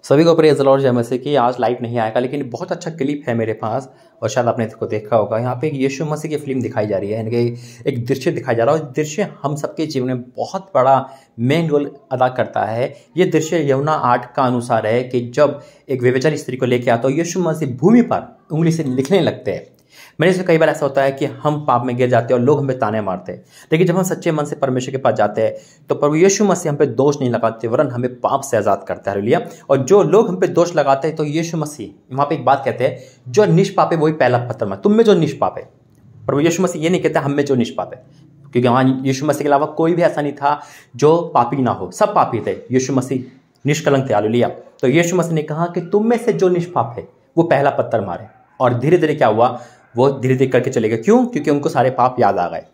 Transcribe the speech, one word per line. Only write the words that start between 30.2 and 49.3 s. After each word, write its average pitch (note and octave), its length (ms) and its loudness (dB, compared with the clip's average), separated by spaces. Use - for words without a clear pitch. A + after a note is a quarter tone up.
हम F#3 100 -2
पे F#3+ 80 0
दोष E3+ 280 0
लगाते C#3 320 2
हैं D#3 100 -4
तो D#3+ 60 -4
यीशु D#3+ 340 -4
मसीह C3+ 580 -10
वहाँ C#3 120 0
पे D#3+ 80 -2
एक C3 100 -6
बात C3+ 200 2
कहते - 180 -2
हैं, C#3+ 160 -2
"जो G3 180 4
निष्पाप F3 480 2
है D#3+ 60 -2
वही D#3 140 2
पहला B2 240 2
पत्थर A#2+ 280 -4
मारे।" G2 160 -6
तुम G#3 120 2
में A3+ 100 4
जो G#3+ 100 6
निष्पाप D3 440 0
है, - 120 -16
प्रभु C3+ 140 0
यीशु E3 240 2
मसीह E3 200 -4
ये E3 60 0
नहीं F3 120 0
कहते D#3+ 180 0
हम C#3 120 -2
में C#3+ 140 0
जो C#3 100 0
निष्पाप A2 380 -4
है, - 100 -20
क्योंकि B2 180 2
वहाँ C3 340 2
यीशु C3+ 220 -2
मसीह D3 160 0
के D3 60 2
अलावा C#3+ 180 4
कोई E3 280 -2
भी E3+ 80 0
ऐसा D3+ 200 0
नहीं C#3+ 120 -4
था C#3+ 280 -2
जो D3+ 220 4
पापी B2 240 2
ना B2 140 0
हो, F#2 200 -6
सब G#3 240 0
पापी B2 240 0
थे, G2+ 120 -4
यीशु B2+ 420 -2
मसीह B2+ 440 -4
निष्कलंक C#3 440 0
थे। A2+ 40 2
हालेलुया। G#2+ 360 2
तो C3+ 60 2
यीशु E3+ 280 2
मसीह E3 180 0
ने D#3 100 -2
कहा D#3 220 -4
कि F3 160 -6
तुम G#3 260 0
में A#3 100 2
से A3+ 160 -2
जो F3 160 2
निष्पाप E3+ 480 -2
है - 100 -12
वो E3 60 4
पहला C#3+ 260 2
पत्थर A2+ 360 -2
मारे। F2 200 -10
और B2 200 2
धीरे D#3 180 4
धीरे D#3 180 2
क्या B2+ 120 2
हुआ, A#2 320 2